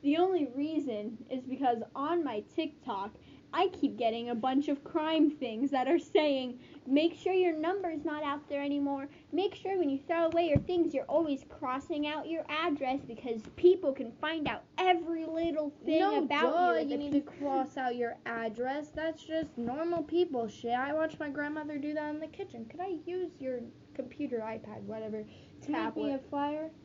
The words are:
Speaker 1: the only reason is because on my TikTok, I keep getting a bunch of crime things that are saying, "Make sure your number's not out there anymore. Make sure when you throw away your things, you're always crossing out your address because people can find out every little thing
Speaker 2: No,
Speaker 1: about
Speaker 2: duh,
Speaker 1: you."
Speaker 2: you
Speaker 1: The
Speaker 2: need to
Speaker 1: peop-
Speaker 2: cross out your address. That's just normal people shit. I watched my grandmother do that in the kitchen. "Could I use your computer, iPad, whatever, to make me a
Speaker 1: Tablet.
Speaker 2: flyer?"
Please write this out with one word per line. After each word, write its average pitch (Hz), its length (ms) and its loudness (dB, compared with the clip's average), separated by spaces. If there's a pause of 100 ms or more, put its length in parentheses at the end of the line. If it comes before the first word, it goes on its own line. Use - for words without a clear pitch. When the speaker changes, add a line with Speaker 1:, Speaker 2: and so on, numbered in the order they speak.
Speaker 1:
the 285 160 4
only 359 360 4
reason 262 640 -2 (120)
is 254 160 -4
because 247 320 0 (160)
on 320 300 0
my 220 180 -2 (120)
TikTok, 214 580 -4 (400)
I 359 160 4
keep 208 280 0
getting 233 320 0
a 240 60 -2
bunch 262 340 2
of 285 140 0
crime 311 480 2
things 247 400 -2
that 254 180 2
are 320 120 4
saying, 269 580 -2 (280)
"Make 302 280 4
sure - 180 -2
your 359 240 4
number's 330 480 -2
not 302 180 -4
out 294 260 -4
there 285 140 -2
anymore. 285 460 -2 (240)
Make 370 220 0
sure 381 240 -2
when 320 100 2
you 269 180 0
throw 330 200 2
away 339 220 2
your 285 100 6
things, 339 340 2
you're 262 120 -2
always 294 440 2
crossing 294 580 -2
out 302 220 -4
your 320 220 -2
address 285 560 0
because 226 340 -6 (140)
people 349 380 8
can 240 180 -4 (100)
find 302 280 0
out 220 160 -4 (140)
every 339 480 2
little 320 440 0 (160)
thing 320 140 4
Speaker 2:
No, 415 180 4
Speaker 1:
about 294 340 2
Speaker 2:
duh, 349 220 4
Speaker 1:
you." 320 60 2
Speaker 2:
you 294 80 -2
Speaker 1:
The 294 80 -2
Speaker 2:
need 285 160 -2
to 285 80 4
Speaker 1:
peop- - 180 -12
Speaker 2:
cross 277 380 0
out 254 200 -2
your 233 200 -2 (100)
address. 233 640 -2
That's 311 320 -4
just 320 340 -2
normal 311 460 -2
people 302 460 0
shit. 233 240 -4
I 269 200 0
watched 311 280 0
my 302 100 -4
grandmother 294 480 -4
do 294 160 -2
that 302 200 -2
in 302 60 -6
the 311 60 -8
kitchen. 311 400 -12
"Could 294 140 -14
I 359 260 -4
use 349 340 -6
your 254 200 -4 (340)
computer, 254 460 -4
iPad, 214 420 -8
whatever, 214 400 -6 (400)
to - 80 -8
make 302 260 -2
me 302 140 0
a 269 80 0
Speaker 1:
Tablet. 269 120 -8
Speaker 2:
flyer?" 294 400 -2 (140)